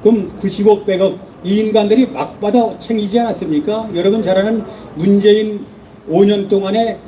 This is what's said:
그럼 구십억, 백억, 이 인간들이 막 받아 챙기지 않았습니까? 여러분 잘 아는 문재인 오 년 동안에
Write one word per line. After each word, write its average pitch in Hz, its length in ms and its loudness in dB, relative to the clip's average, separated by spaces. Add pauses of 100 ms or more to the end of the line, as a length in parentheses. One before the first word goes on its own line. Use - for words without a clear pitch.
그럼 208 380 2
구십억, 202 460 0
백억, 190 340 0 (240)
이 202 160 0
인간들이 220 480 2
막 - 320 -8
받아 214 400 0
챙기지 214 400 -2
않았습니까? 214 760 -2
여러분 196 260 0
잘 185 160 0
아는 214 260 0 (320)
문재인 208 720 2 (440)
오 185 140 2
년 202 240 2
동안에 202 500 -2 (100)